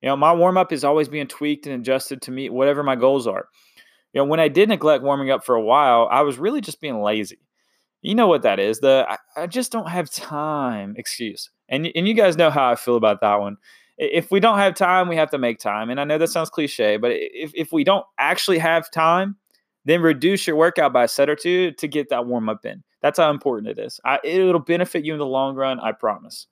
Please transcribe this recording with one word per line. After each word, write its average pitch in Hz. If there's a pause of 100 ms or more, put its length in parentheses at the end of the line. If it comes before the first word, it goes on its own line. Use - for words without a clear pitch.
You 131
know, 139
my 147
warm-up 180
is 135
always 147
being 147
tweaked 147
and 143
adjusted 131
to -
meet 127
whatever 139
my 135
goals 127
are. 95 (640)
You -
know, 139
when 156
I 156
did 175
neglect 151
warming 139
up 135
for 127
a 113
while, 120
I 139
was 139
really 233
just 165
being 123
lazy. 104 (600)
You 185
know 226
what 156
that 98
is, 107
the, 135
"I, -
I 175
just 240
don't 214
have 170
time" 139
excuse. - (180)
And, 151
and 170
you 226
guys 196
know 165
how 143
I 117
feel 123
about 110
that 104
one. 101 (440)
I-, -
if 165
we 196
don't 208
have 196
time, 180
we 170
have 156
to 143
make 120
time. 107
And 131
I 143
know 147
that 160
sounds 160
cliche, 117
but 117
i-, 85
if, 147
if 156
we 160
don't 190 (100)
actually 170
have 165
time, 175 (500)
then 165
reduce 165
your 165
workout 156
by 123
a -
set 143
or 151
two 175
to -
get 147
that 123
warm-up 110
in. 107 (180)
That's -
how 160
important 110
it 110
is. 120
I, 135
it'll 180
benefit 170
you 156
in 156
the 147
long 135
run, 135
I 110
promise. -